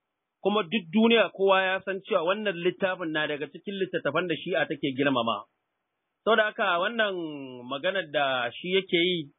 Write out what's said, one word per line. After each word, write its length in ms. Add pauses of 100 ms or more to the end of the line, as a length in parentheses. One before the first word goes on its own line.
(420)
Kuma 200
duk 300
duniya 400
kowa 300
ya 220
san 200
cewa 180
wannan 340
littafin 560
na 140
daga 220
cikin 320
littattafan 480
da 80
Shi'a 320
take 280
girmama. 480 (800)
Saboda 260
haka 300
wannan 340 (560)
maganar 420
da 380
shi 240
yake 220
yi 420